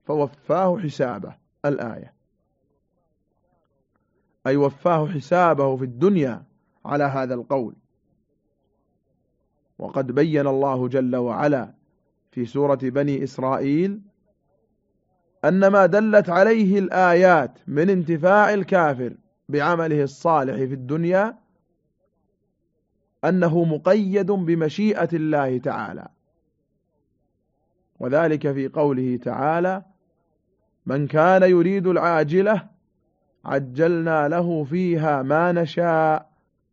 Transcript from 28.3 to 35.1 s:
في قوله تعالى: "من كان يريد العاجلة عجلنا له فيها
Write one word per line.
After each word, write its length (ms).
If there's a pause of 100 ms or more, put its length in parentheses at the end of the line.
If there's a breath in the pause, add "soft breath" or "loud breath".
في 160
قوله 480
تعالى: 680 (1040)
"من 200
كان 360
يريد 440
العاجلة 840 (760)
عجلنا 840
له 360
فيها 580